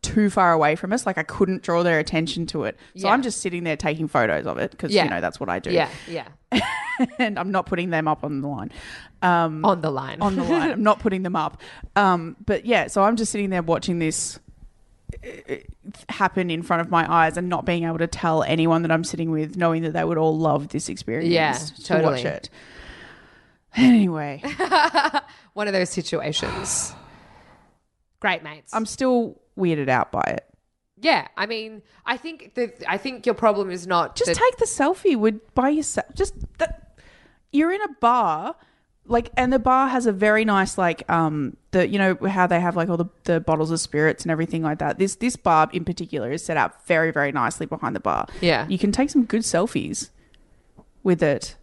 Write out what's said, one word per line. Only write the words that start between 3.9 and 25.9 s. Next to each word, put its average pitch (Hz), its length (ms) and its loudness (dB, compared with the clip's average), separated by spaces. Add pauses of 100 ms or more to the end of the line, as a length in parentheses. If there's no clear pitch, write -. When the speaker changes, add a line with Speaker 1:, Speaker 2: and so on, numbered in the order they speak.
Speaker 1:
photos 104 400 0
of 65 120 -6
it - 200 -6
'cause, 180 140 -6
Speaker 2:
Yeah. 190 120 4
Speaker 1:
you 147 60 -2
know, 87 100 -4
that's 85 200 -4
what - 80 -6
I 87 100 -2
do. - 140 -8
Speaker 2:
Yeah, 165 160 2 (200)
yeah. 165 200 -10 (240)
Speaker 1:
<laughs> 247 80 2 (580)
And 214 200 -2
I'm 180 120 -4
not 185 160 0
putting 180 240 -4
them 156 180 0
up 147 160 -2
on 147 160 -6
the 143 80 -6
line. 120 220 -8 (500)
Um, 165 460 2
Speaker 2:
On 175 160 2
the 156 80 2
line. 131 320 -6
Speaker 1:
on 196 140 0
the - 80 -2
line. 330 260 2
Speaker 2:
<laughs> - 20 -4
Speaker 1:
I'm - 100 -2
not 208 180 4
putting 190 240 -2
them 180 120 -4
up. 156 240 -4 (340)
Um, 180 420 2 (100)
but 202 180 0
yeah, 214 220 2
so 202 160 0
I'm 226 140 4
just 220 160 -2
sitting 202 180 -2
there 180 120 0
watching 170 360 0
this, - 400 -4 (840)
uh, - 340 -12 (520)
happen 185 420 0
in 165 120 -4
front 165 180 0
of 165 100 -4
my 165 220 2
eyes 165 240 4
and 180 140 -4
not 160 160 -4
being 170 180 0
able 165 140 -4
to 170 80 0
tell 160 380 0
anyone 165 380 2
that 165 80 0
I'm 165 140 2
sitting 165 260 -4
with, 156 280 -4
knowing 165 240 2
that 160 100 -4
they 165 120 -2
would 165 120 0
all 156 220 2
love 147 300 0
this - 200 -6
experience 135 460 -4
Speaker 2:
Yeah, 156 180 2
Speaker 1:
to 151 320 -8
Speaker 2:
totally. 160 300 2
Speaker 1:
watch 123 100 -4
it. - 240 -6 (1300)
Anyway. 180 680 4 (580)
Speaker 2:
<laughs> 294 540 -4
One 208 140 -4
of 196 80 -2
those 180 160 0